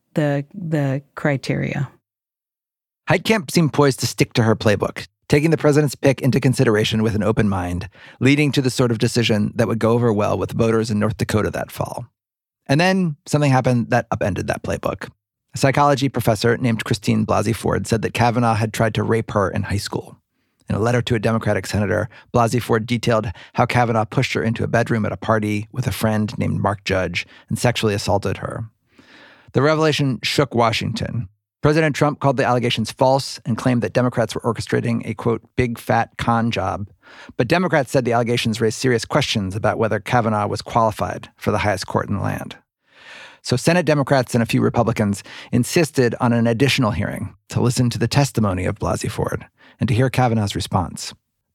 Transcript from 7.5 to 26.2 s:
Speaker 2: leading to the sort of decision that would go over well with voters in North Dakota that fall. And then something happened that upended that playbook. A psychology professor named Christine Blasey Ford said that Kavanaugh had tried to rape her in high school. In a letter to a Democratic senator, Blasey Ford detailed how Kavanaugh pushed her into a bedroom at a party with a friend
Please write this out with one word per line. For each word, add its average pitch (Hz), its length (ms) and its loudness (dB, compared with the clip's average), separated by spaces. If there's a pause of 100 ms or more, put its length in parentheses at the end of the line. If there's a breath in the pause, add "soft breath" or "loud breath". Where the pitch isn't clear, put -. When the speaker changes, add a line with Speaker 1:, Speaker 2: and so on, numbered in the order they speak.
Speaker 2:
leading 143 320 4
to 143 100 0
the 127 80 0
sort 120 220 0
of 110 60 -2
decision 110 580 0
that 113 100 2
would 110 140 -2
go 110 100 2
over 120 220 2
well 101 260 0
with 92 140 -4
voters 113 360 0
in 104 120 0
North 104 160 -2
Dakota 101 340 -2
that - 220 -6
fall. - 340 -8 (640)
And 139 120 2
then 185 360 0 (100)
something 147 240 2
happened 127 400 2
that - 220 2
upended - 340 -2
that - 160 -4
playbook. - 480 -6 (420)
A - 60 -14
psychology 139 500 4
professor 117 480 0
named 117 280 -2
Christine 110 420 -2
Blasey 101 280 0
Ford 90 340 -2
said 107 140 0
that 92 120 -4
Kavanaugh 117 400 2
had 110 180 -2
tried 110 220 0
to - 80 0
rape 110 300 -2
her 101 180 2
in 101 140 -4
high 101 140 -4
school. - 380 -8 (540)
In 104 60 -2
a 101 40 -2
letter 120 220 2
to 113 140 0
a - 20 -2
Democratic 104 480 -2
senator, 98 420 -2 (240 loud breath)
Blasey 117 300 2
Ford 113 240 0
detailed 110 460 0 (220 loud breath)
how 123 120 2
Kavanaugh 113 380 2
pushed - 300 -2
her - 100 0
into 113 180 -2
a 101 60 -2
bedroom 113 360 0
at 98 80 -4
a - 60 -8
party 107 540 -2
with - 160 -4
a - 40 -2
friend 107 460 -2